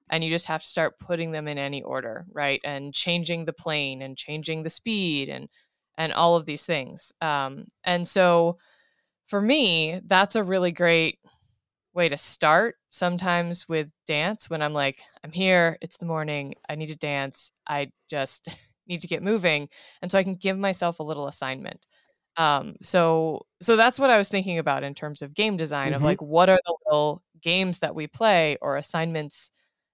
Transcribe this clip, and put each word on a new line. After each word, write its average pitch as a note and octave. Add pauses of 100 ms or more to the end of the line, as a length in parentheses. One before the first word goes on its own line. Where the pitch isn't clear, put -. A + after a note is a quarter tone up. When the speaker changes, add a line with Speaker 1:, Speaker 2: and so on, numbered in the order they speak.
(100)
Speaker 1:
and D#3+
you D#3+
just E3
have D#3+
to -
start -
putting E3
them D3+
in D3
any C#3
order, B2+
right? C#3+
And C#3+
changing E3+
the D#3
plane C#3
and C3+
changing D#3
the D#3+
speed F3+
and, C3 (480)
and D#3+
all E3+
of D3+
these C#3+
things. C#3+
Um, C#3+ (180)
and F3
so F3 (680)
for G3+
me, F#3
that's G3
a G#3+
really F3+
great E3 (760)
way F3
to C#3+
start E3+ (140)
sometimes F3
with D#3 (160)
dance D#3+
when D#3
I'm D3+
like, C#3 (220)
"I'm D#3
here, F3+
it's -
the F3
morning, D3+ (140)
I D#3
need D#3
to D#3
dance, C#3 (140)
I C#3+ (180)
just C#3
<laughs> -
need F3
to -
get E3
moving." E3+ (340)
And F3+
so G3
I F#3+
can F#3
give F#3+
myself F#3
a -
little D3
assignment. - (500)
Um, D3
so, D#3+ (140)
so A3
that's A#3
what C4
I A3
was G3
thinking F#3
about C#3
in C#3+
terms D3
of C#3+
game G#3
design C#3+
of, C3+
Speaker 2:
Mm-hmm. -
Speaker 1:
like, -
what E3
are F#3
the E3+ (100)
little D3+ (200)
games F3+
that D3+
we D3+
play E3+
or C#3
assignments D#3+ (440)